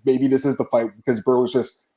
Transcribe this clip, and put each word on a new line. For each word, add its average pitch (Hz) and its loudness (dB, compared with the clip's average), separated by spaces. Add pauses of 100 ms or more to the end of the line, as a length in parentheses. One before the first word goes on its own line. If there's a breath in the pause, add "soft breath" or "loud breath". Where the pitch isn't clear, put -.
maybe 131 2
this 131 0
is 135 0
the 120 -4
fight 117 -2
because 113 -4
Burgos 123 0
just - -4 (140)